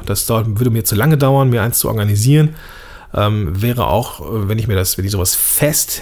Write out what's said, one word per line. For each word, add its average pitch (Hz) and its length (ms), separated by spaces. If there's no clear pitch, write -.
das 101 220
dauert, 113 300
würde 127 120
mir 113 160
zu 107 100
lange 143 220
dauern, 135 320
mir 117 120
eins 117 180
zu 123 100
organisieren. 113 680
Ähm, 104 480
wäre 117 260
auch, - 360
wenn 104 360
ich 110 100
mir 98 80
das, 95 200
wenn 95 60
ich 107 80
sowas 92 240
fest - 680